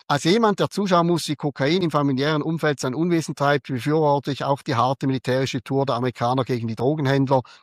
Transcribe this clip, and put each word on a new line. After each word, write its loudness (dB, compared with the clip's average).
„Als 0
jemand, 4
der 0
zuschauen 2
muss, 0
wie -4
Kokain 0
im 0
familiären 0
Umfeld -2
sein -4
Unwesen -2
treibt, 0
befürworte 0
ich -6
auch -2
die -4
harte 0
militärische -2
Tour -2
der 0
Amerikaner 0
gegen -4
die -6
Drogenhändler. 2